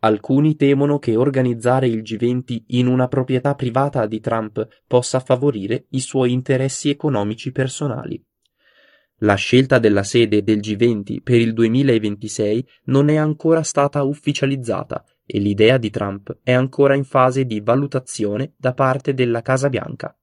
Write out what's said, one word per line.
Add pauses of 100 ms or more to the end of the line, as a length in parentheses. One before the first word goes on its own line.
Alcuni
temono
che
organizzare
il
G
venti
in
una
proprietà
privata
di
Trump (220)
possa
favorire
i
suoi
interessi
economici
personali. (920)
La
scelta
della
sede
del
G
venti
per
il
duemilaventisei (200)
non
è
ancora
stata
ufficializzata (220)
e
l'idea
di
Trump
è
ancora
in
fase
di
valutazione
da
parte
della
Casa
Bianca.